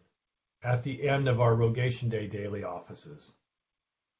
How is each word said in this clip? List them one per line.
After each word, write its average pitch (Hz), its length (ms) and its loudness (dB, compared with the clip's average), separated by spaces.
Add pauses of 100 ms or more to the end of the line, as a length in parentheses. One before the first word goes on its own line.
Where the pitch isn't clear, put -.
(640)
at 120 180 0
the 139 260 -4
end 139 200 2
of 120 120 2
our 117 140 6
Rogation 117 560 2
Day 107 180 -2
daily 101 360 -6
offices. 90 680 -12 (880)